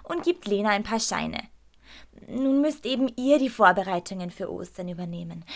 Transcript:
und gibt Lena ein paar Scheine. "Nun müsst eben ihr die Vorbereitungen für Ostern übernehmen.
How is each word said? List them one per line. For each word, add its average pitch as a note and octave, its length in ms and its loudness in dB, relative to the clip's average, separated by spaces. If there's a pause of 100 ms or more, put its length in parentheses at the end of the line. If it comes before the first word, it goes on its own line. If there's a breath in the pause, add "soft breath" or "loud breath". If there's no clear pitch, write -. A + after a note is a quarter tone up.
und E4+ 200 -6
gibt F4+ 220 -2
Lena G#3 240 0
ein G#3 140 2
paar A3 160 -2
Scheine. E3+ 420 -4 (840 loud breath)
"Nun C4+ 340 2
müsst D4+ 240 0
eben B3+ 320 0
ihr C4+ 220 6
die C4 100 0
Vorbereitungen F#3 800 2
für - 220 -10
Ostern F3+ 360 -10
übernehmen. E3+ 580 -8 (100)